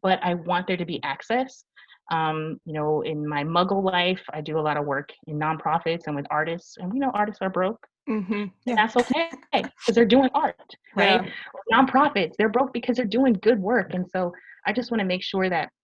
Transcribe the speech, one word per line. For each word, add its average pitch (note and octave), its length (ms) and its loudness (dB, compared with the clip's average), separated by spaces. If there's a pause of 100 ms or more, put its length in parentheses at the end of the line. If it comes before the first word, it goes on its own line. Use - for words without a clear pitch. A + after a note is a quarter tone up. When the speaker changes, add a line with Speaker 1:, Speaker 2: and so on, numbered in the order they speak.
Speaker 1:
but F#3 220 2
I F3+ 100 0
want F3 320 -2
there F#3 120 -2
to F3 80 -4
be D#3+ 180 -8
access. A#3 600 -4 (480)
Um, D#3 540 -2
you D#3+ 80 -10
know, D3+ 280 0
in D3+ 260 -4
my D3 160 -4
muggle F#3 400 0
life, F#3 400 0 (100)
I D#3 80 -8
do D#3 160 -4
a D#3+ 40 0
lot D3+ 160 0
of D3 80 -2
work C#3+ 240 -4 (180)
in D3+ 100 -8
nonprofits D#3+ 720 -2
and D3+ 80 -4
with C#3 160 -4
artists, D#3+ 460 -4
and F3+ 140 -6
we B3 60 -4
know C#4 160 0
artists G#3 300 -2
are F#3+ 80 0
broke. F#3 340 -2 (240)
Speaker 2:
Mm-hmm. G#3+ 240 -2
Speaker 1:
And G3+ 180 -4 (140)
Speaker 2:
Yeah. B3 120 -2
Speaker 1:
that's A3+ 180 0
okay, D4 340 0 (240)
'cause - 400 -2
they're A#3 120 6
doing B3+ 280 6
art, - 400 -2 (220)
right? G3 280 4
Speaker 2:
Yeah. - 60 -8 (240)
Speaker 1:
Or - 80 -16 (240)
nonprofits, B3+ 520 2
they're A3 120 4
broke B3+ 240 0
because A#3+ 220 -2
they're B3 100 0
doing A#3 280 4
good G#3 260 4
work. G3+ 340 0
And F3+ 160 -4
so F3+ 240 -4 (320)
I G3+ 80 0
just B3 160 -4
wanna G#3+ 160 0
make F#3 160 -2
sure F#3+ 300 -2
that E3 180 -2 (140)